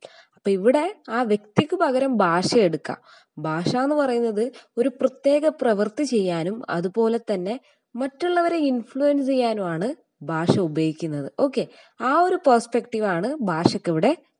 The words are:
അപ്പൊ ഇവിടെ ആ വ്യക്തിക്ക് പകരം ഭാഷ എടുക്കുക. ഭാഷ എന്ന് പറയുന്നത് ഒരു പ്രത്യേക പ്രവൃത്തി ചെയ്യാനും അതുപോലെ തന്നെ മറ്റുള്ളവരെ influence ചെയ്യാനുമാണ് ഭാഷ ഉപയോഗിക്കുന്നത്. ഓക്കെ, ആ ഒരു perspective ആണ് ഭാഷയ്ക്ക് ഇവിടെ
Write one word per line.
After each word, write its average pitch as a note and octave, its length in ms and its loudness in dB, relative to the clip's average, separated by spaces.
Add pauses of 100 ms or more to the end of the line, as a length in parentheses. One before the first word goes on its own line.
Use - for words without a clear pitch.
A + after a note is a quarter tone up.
(340)
അപ്പൊ - 160 -4
ഇവിടെ C4 440 2 (140)
ആ A#3 140 -2
വ്യക്തിക്ക് A3 540 0
പകരം C4+ 400 0
ഭാഷ F#3 400 2
എടുക്കുക. E3 440 0 (380)
ഭാഷ D#3+ 380 -2
എന്ന് C#4 180 0
പറയുന്നത് A#3+ 580 0 (240)
ഒരു B3+ 120 0
പ്രത്യേക C#4+ 600 0
പ്രവൃത്തി A3 540 0
ചെയ്യാനും G3 680 -2
അതുപോലെ A3+ 480 0
തന്നെ G#3 420 -4 (360)
മറ്റുള്ളവരെ E4+ 600 -2
influence C#4 720 0
ചെയ്യാനുമാണ് A3 680 -2 (280)
ഭാഷ E3 360 0
ഉപയോഗിക്കുന്നത്. D#3 840 -4
ഓക്കെ, C4 260 0 (340)
ആ C4+ 200 2
ഒരു F4+ 160 2
perspective A#3 680 2
ആണ് G3+ 360 -2
ഭാഷയ്ക്ക് F3+ 500 0
ഇവിടെ F#3 260 2 (240)